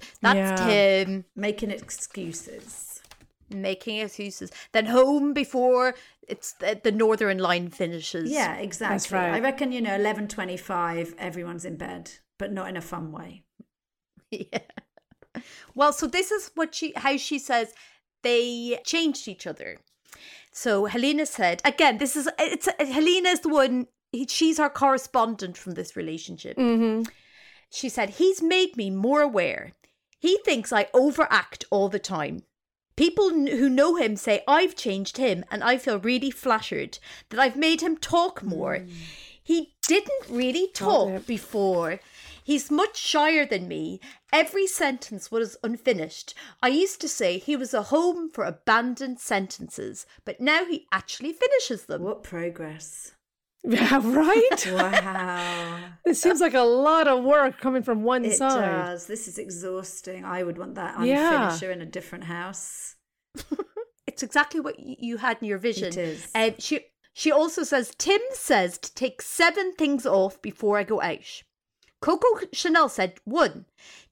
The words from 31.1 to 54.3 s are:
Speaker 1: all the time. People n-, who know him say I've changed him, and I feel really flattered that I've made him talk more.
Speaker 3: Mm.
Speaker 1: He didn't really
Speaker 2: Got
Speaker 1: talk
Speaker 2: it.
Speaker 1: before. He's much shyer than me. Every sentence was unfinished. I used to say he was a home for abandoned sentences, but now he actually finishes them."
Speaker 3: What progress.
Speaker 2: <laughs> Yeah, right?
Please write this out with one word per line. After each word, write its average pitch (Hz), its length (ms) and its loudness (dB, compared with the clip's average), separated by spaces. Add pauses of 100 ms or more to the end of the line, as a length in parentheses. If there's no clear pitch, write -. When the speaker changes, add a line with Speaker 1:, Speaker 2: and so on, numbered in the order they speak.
Speaker 1:
all 202 200 2
the 202 80 -2
time. 156 460 -6 (520)
People 339 320 4
n-, 311 200 2
who 269 200 2
know 285 280 4
him 226 200 0
say 208 320 0
I've 330 260 4
changed 196 440 -6
him, 202 320 0
and 208 120 -6
I 247 140 4
feel 240 220 -2
really 247 320 0
flattered 220 680 -4 (300)
that 214 100 -6
I've 262 180 2
made 320 260 2
him 320 160 -2
talk 349 440 0
more. 156 360 -4
Speaker 3:
Mm. 180 120 -14 (540)
Speaker 1:
He 320 300 0 (120)
didn't 415 440 0
really 254 380 0
Speaker 2:
Got - 60 -14
Speaker 1:
talk 277 360 2
Speaker 2:
it. 190 160 -8
Speaker 1:
before. 190 760 -2 (420)
He's - 280 -2
much 370 260 0
shyer 302 480 2
than 185 220 -4
me. 170 320 -8 (340)
Every 320 360 2
sentence 262 640 -4
was 226 320 -2
unfinished. 214 680 -4 (300)
I 247 60 4
used 330 320 0
to 311 80 -6
say 185 300 0
he 294 180 -2
was 254 180 -4
a 214 80 0
home 320 480 0
for 220 140 -6
abandoned 240 760 -2
sentences, - 880 -6 (180)
but - 160 -12
now 311 240 2
he 349 280 -6
actually 240 400 -4
finishes 494 540 0
them." 151 160 -6
Speaker 3:
What 202 200 -6
progress. 170 920 -10
Speaker 2:
<laughs> - 60 -20 (460)
Yeah, 240 320 4
right? 311 720 4